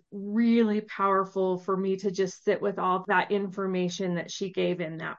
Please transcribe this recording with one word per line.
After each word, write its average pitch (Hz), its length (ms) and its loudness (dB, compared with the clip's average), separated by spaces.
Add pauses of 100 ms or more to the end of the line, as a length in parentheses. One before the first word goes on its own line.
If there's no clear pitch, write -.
(100)
really 214 680 2
powerful 190 800 0
for 185 180 -2
me 190 220 0
to 196 120 -2
just 185 320 -2
sit 202 200 0
with 202 160 -2
all 185 300 0
that 185 240 2
information 185 840 -2
that 165 160 -4
she 190 200 -6
gave 180 300 -2
in 160 180 -6
that 160 200 -8